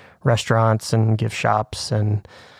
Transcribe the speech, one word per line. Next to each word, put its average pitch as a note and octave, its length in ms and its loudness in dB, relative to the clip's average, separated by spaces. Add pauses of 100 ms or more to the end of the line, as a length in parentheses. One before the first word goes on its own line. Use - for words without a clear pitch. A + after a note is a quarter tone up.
(240)
restaurants A2+ 720 2
and A2 240 2
gift A2 180 -4
shops - 560 -2
and G#2 360 -2 (320)